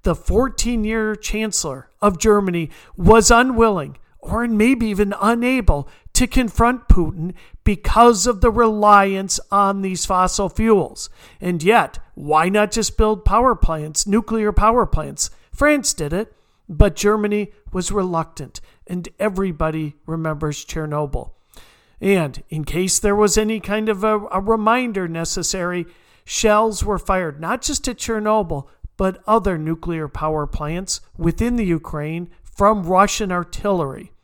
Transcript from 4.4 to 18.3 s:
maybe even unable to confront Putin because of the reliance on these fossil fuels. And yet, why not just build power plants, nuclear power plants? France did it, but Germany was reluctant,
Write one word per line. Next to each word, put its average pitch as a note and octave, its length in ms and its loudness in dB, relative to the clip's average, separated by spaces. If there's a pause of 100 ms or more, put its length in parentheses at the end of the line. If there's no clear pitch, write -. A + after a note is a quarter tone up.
maybe A3+ 400 2
even G3+ 320 0
unable A#3 680 2 (260)
to B3+ 140 2
confront A#3+ 600 0
Putin E3 460 4 (300)
because A3 640 4
of G3+ 140 -2
the A#3+ 100 4
reliance G#3 880 4 (120)
on G3 300 2
these F#3 240 -4
fossil F#3 440 0
fuels. A3 600 0 (300)
And F3 240 -4
yet, G3 340 2 (160)
why D#3 360 0
not G#3 220 2
just G#3+ 260 -4
build G#3+ 280 0
power A#3 300 4
plants, D#3 500 -2
nuclear G#3+ 460 0
power A3 340 2
plants? - 460 -6 (200)
France D4 420 2
did D3+ 200 -6
it, G#3 220 -6 (340)
but E3+ 260 4
Germany G#3 560 -2 (200)
was F3+ 200 -6
reluctant, F3 680 -6 (240)